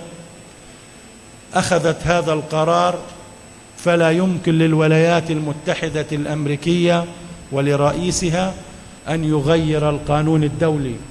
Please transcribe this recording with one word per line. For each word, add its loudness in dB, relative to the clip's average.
أخذت 0
هذا 2
القرار، 0
فلا 4
يمكن 0
للولايات 4
المتحدة -4
الأمريكية 0
ولرئيسها 0
أن -2
يغير 2
القانون 2
الدولي. -2